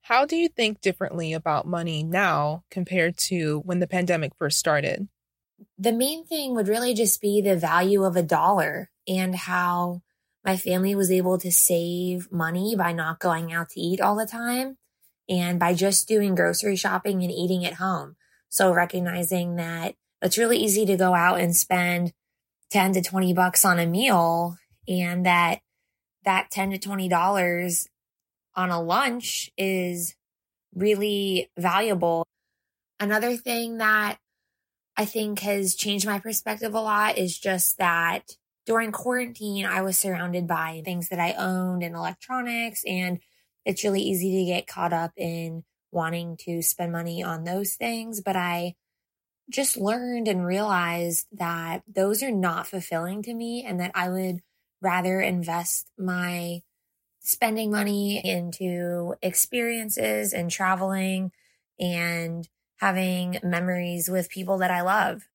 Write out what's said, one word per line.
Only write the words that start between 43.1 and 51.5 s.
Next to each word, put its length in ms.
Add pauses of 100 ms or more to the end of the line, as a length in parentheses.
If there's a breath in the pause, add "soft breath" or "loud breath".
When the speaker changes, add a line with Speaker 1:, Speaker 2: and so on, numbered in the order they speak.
Speaker 2:
it's 180
really 200
easy 360
to 60
get 240
caught 240
up 240
in 480 (260)
wanting 460
to 260
spend 300
money 320
on 180
those 320
things. 460
But 160
I 400 (720)
just 260
learned 520
and 180
realized 840
that 500 (100)